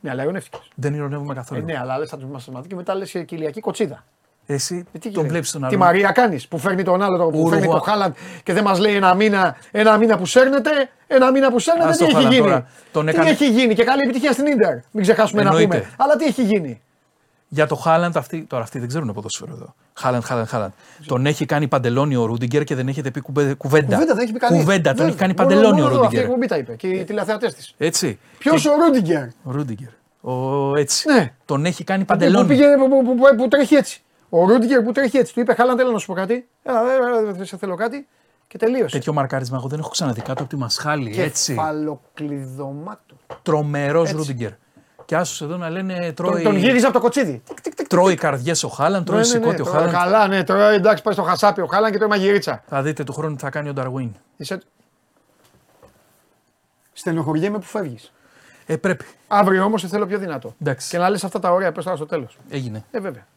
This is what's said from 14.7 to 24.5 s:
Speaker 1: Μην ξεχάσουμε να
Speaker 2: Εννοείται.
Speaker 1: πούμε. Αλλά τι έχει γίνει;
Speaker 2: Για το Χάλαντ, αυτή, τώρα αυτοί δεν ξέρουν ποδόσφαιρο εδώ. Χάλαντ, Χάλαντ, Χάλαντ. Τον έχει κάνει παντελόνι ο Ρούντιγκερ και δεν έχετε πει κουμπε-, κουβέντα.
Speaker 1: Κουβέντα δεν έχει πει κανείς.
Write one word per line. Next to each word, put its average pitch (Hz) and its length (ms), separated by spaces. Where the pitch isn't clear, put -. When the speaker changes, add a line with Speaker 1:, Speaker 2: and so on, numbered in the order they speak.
Speaker 1:
Μην 214 120
ξεχάσουμε 196 400
να 196 60
Speaker 2:
Εννοείται. 175 300
Speaker 1:
πούμε. 98 180
Αλλά 285 200
τι 320 80
έχει 262 180
γίνει; 185 380
Speaker 2:
Για 147 180
το 147 80
Χάλαντ, 165 420
αυτή, 160 280
τώρα 123 180
αυτοί 113 160
δεν 120 100
ξέρουν 135 240
ποδόσφαιρο 104 400
εδώ. - 220
Χάλαντ, 123 280
Χάλαντ, 117 240
Χάλαντ. 107 240
Τον 131 200
έχει 147 200
κάνει 147 220
παντελόνι 131 480
ο 120 80
Ρούντιγκερ 123 400
και 147 100
δεν 131 140
έχετε 139 220
πει 131 100
κουμπε-, 139 340
κουβέντα. 143 400
Speaker 1:
Κουβέντα 302 200
δεν 214 100
έχει 220 80
πει 233 60
κανείς. 202 220